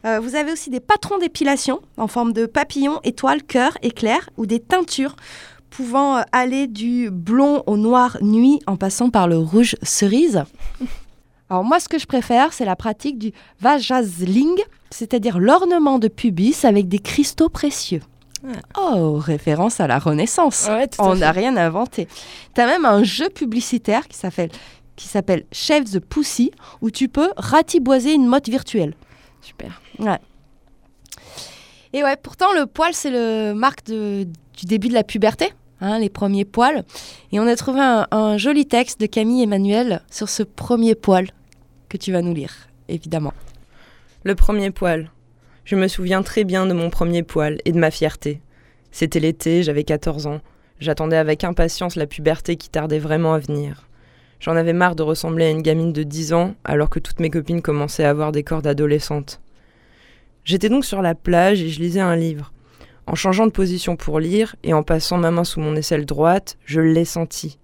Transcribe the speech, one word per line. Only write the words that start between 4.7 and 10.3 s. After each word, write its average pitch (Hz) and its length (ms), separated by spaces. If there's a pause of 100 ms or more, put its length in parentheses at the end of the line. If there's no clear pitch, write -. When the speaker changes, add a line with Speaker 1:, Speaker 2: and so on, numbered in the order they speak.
Speaker 1:
pouvant, 262 480
euh, 226 120
aller 254 380
du 233 420
blond 240 560
au 208 100
noir 240 460
nuit 233 460
en 196 80
passant 214 340
par 190 160
le 170 120
rouge 185 440
cerise. 208 640 (1040)